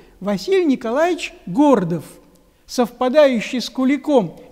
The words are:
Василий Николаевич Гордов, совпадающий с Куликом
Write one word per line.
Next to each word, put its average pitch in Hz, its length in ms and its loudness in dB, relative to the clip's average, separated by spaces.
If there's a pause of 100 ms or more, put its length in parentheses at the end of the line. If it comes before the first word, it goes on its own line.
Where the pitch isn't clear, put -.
(200)
Василий 349 440 -2
Николаевич 285 680 -2 (100)
Гордов, 185 640 2 (580)
совпадающий 254 960 0
с - 80 -8
Куликом 262 720 0 (120)